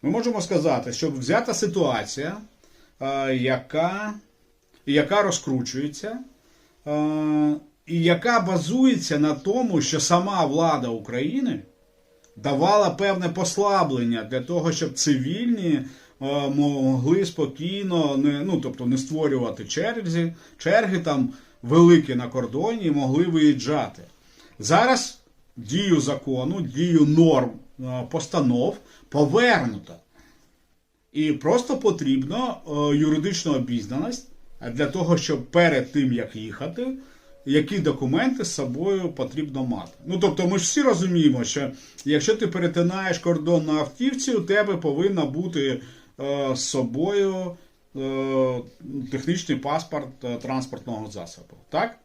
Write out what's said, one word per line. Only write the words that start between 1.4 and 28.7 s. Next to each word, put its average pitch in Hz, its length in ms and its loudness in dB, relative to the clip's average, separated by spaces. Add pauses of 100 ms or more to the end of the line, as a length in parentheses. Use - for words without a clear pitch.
ситуація, 156 800 -2 (640)
е, 135 360 -2
яка, 131 760 -2 (720)
яка 151 360 4
розкручується, 147 960 -4 (680)
е, 151 680 0 (320)
і 165 160 0
яка 175 380 4
базується 185 760 2
на 151 160 4
тому, 202 460 0
що 147 200 -2
сама 175 460 2
влада 147 420 0
України 127 760 -4 (760)
давала 170 540 2
певне 190 380 -2
послаблення 165 960 0
для 123 180 -4
того, 165 320 -2
щоб 160 220 -4
цивільні, 175 800 0
е, 139 760 -4
могли 143 760 2
спокійно, 165 920 -2
не, 143 280 0
ну, 175 160 0
тобто 127 260 -6
не 131 120 2
створювати 135 680 -2
черзі, 170 680 -2 (240)
черги 190 400 2
там 135 340 -2 (300)
великі 160 520 8
на 123 140 -4
кордоні, 151 600 -2
могли 143 340 2
виїжджати. 147 800 2 (600)
Зараз 226 580 2 (360)
дію 156 440 0
закону, 135 600 -2
дію 165 400 2
норм, 147 500 6 (300)
е, 127 300 -6
постанов 143 640 0 (320)